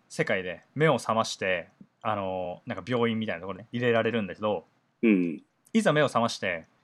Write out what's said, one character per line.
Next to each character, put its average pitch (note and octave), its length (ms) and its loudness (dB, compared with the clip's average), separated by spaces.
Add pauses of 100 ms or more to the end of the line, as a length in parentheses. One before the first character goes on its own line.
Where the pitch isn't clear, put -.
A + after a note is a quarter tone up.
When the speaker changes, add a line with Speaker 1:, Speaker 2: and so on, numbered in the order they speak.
Speaker 1:
世 - 160 -4
界 G2 180 0
で F2 200 -8 (120)
目 D#3 140 4
を C3+ 80 4
覚 A2+ 180 -2
ま A2+ 120 2
し - 100 -8
て、 F#2 320 -2 (320)
あ G#2+ 160 -2
の、 F#2 480 -6
な A2+ 100 -8
ん F#2+ 40 -6
か F2+ 80 -12
病 A#2 240 0
院 A2 80 -2
み A2 80 -4
た G2 80 -4
い - 20 -6
な E2 60 -12
と F#2+ 40 -10
こ G2 60 -8
ろ F#2 80 -10
に A2 120 -18
入 B2 120 -4
れ A#2+ 80 4
ら A#2 100 4
れ A2+ 80 0
る A2+ 120 -2
ん F#2+ 40 -6
だ - 80 -10
け G#2 60 -16
ど、 G#2 240 -2 (380)
Speaker 2:
う A#2 60 6
ん。 F2 340 2 (320)
Speaker 1:
い A3 80 4
ざ F3+ 100 4
目 D3+ 100 4
を C3+ 40 6
覚 A#2 140 2
ま A#2 100 2
し - 80 -8
て、 F2 260 -4 (200)